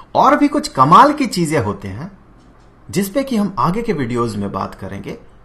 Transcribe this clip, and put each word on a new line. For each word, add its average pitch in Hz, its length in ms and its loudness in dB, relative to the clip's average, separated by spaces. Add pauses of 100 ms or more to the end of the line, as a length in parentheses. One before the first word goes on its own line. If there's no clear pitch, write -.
(140)
और 254 220 6
भी 285 120 2
कुछ 294 200 -2
कमाल 190 440 6
की 285 140 -2
चीजें 160 380 0
होते 101 240 -6
हैं 123 300 -12 (720)
जिस 196 180 -2
पे 269 140 -2
कि 262 140 -4
हम 202 220 -2
आगे 180 240 0
के 226 100 -4
वीडियोज़ 120 440 -2
में 101 160 -6
बात 98 220 -8
करेंगे। - 440 -12 (260)